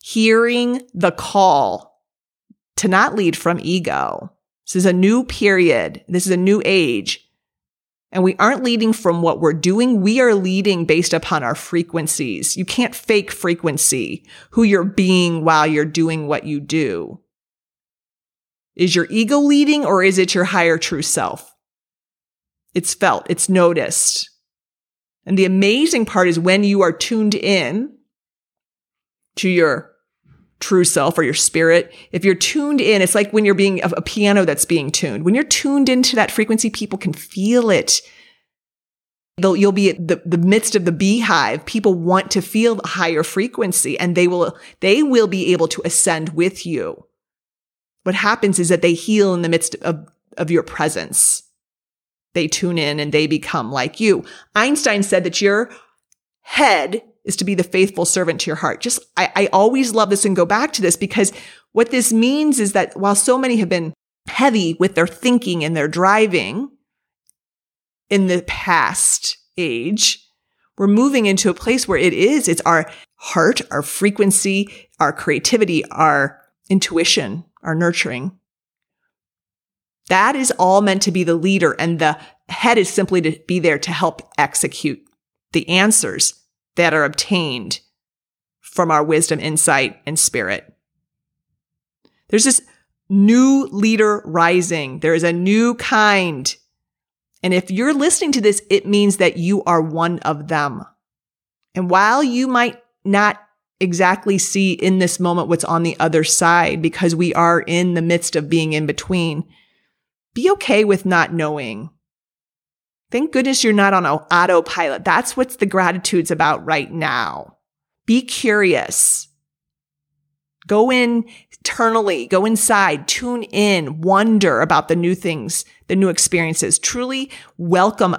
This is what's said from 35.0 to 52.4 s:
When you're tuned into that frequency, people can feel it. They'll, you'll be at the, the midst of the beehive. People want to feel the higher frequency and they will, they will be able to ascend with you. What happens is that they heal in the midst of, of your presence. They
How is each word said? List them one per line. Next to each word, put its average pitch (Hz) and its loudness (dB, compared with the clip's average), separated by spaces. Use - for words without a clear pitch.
When 185 2
you're 294 0
tuned 277 0
into 254 2
that 214 0
frequency, 220 0
people 208 -10
can 170 -4
feel 220 0
it. - 2
They'll, 180 2
you'll 202 4
be 190 2
at 165 -6
the, 170 0
the 170 0
midst 202 2
of 185 0
the 175 0
beehive. 185 0
People 202 0
want 180 0
to 196 0
feel 220 0
the - -10
higher 170 -2
frequency 190 -4
and 180 -2
they 180 4
will, 175 -2
they 214 4
will 247 4
be 185 -2
able 165 2
to - -8
ascend 160 -2
with 175 -2
you. 123 -8
What 185 -2
happens 208 0
is 170 0
that 175 -4
they 170 2
heal 202 0
in 175 -4
the 170 -4
midst 165 -2
of, 160 -8
of 156 -6
your 170 2
presence. - -4
They 160 -2